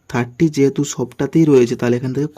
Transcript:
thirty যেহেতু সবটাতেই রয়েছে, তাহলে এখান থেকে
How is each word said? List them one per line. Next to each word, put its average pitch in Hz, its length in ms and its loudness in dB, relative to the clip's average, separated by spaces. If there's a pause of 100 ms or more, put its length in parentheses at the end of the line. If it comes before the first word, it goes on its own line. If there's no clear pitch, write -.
(120)
thirty 120 340 -2 (100)
যেহেতু 139 260 0 (120)
সবটাতেই 139 580 -2
রয়েছে, 123 280 4
তাহলে 120 200 0
এখান 131 160 -6
থেকে 147 120 -4 (100)